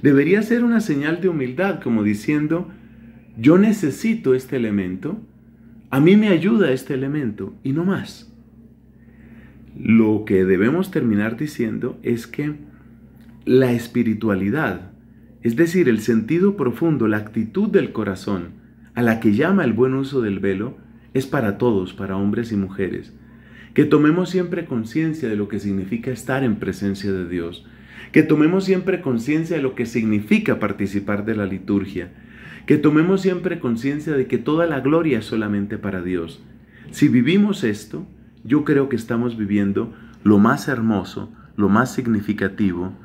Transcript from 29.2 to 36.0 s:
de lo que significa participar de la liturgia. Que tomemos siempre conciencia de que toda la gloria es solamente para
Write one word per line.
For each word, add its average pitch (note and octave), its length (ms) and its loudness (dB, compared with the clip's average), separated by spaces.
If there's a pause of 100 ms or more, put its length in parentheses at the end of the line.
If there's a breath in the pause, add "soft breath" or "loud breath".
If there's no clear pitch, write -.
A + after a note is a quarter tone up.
de C#3+ 60 -2
lo C3 120 -4
que A#2+ 120 -4
significa A2+ 720 0
participar G2+ 640 -4
de A2 100 -4
la G#2 120 -2
liturgia. F#2+ 680 -4 (540 loud breath)
Que D3 100 4
tomemos D#3+ 460 2
siempre F3 360 -2
conciencia C#3 540 -4
de C3 140 0
que B2 100 -2
toda D#3 300 0
la D3 140 -2
gloria D3 400 2
es G#2 40 -12
solamente G#2 540 -4
para F#2 240 -6